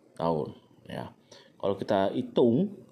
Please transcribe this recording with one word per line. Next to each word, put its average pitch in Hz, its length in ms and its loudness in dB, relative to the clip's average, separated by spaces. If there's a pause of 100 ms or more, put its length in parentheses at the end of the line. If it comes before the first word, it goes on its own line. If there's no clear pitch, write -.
(160)
tahun, 80 400 -2 (320)
ya. - 240 -10 (480)
Kalau 98 160 -2
kita 98 400 0
hitung 131 560 2 (200)